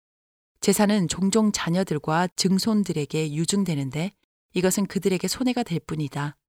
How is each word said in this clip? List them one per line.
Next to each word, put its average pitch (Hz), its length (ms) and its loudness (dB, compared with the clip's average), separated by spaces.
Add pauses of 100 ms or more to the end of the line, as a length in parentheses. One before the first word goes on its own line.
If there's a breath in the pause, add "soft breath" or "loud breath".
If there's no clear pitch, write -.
(600)
재산은 202 460 4
종종 196 460 2
자녀들과 170 840 0
증손들에게 175 960 0
유증되는데 160 800 -2 (420)
이것은 185 340 2
그들에게 190 400 -2
손해가 247 360 -2
될 165 160 -4
뿐이다. 147 560 -6 (140)